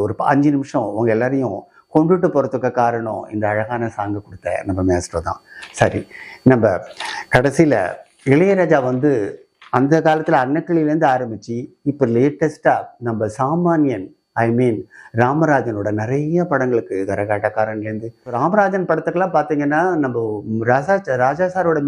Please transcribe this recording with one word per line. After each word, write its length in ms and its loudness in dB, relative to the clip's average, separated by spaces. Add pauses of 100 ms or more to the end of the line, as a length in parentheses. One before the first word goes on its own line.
ஒரு 120 -4
ப-, 140 -4
அஞ்சு 220 4
நிமிஷம் 320 -2 (100)
உங்க 180 0
எல்லாரையும் 440 -2 (360)
கொண்டுட்டு 400 4
போறதுக்கு 440 0
காரணம் 420 -2 (140)
இந்த 180 -2
அழகான 340 -2 (100)
சாங்கு 280 -4
கொடுத்த 440 -6
நம்ம 200 -2
மாஸ்ட்ரோ 400 -2
தான். 100 -6 (400)
சரி, 220 2 (500)
நம்ம 220 4 (600)
கடைசியில 400 4 (580)
இளையராஜா 460 4 (100)
வந்து 220 0 (680)
அந்த 160 4 (120)
காலத்துல 380 2
அன்னக்கிளியிலேருந்து 680 0
ஆரம்பிச்சு 420 -6 (340)
இப்ப 160 0 (100)
லேட்டஸ்டா 580 2 (320)
நம்ம 220 -2 (100)
சாமானியன், 680 0 (380)
I 40 2 (100)
mean 180 2 (440)
ராமராஜனோட 720 2 (100)
நிறைய 500 -2
படங்களுக்கு, 480 0 (120)
கரகாட்டக்காரன்லேருந்து, 1000 -2 (240)
ராமராஜன் 560 0
படத்துக்கெல்லாம் 480 -2
பாத்தீங்கன்னா 420 0 (240)
நம்ம 220 -2 (460)
ராஜா, 240 2 (280)
ராஜா 300 0
சாரோட 340 0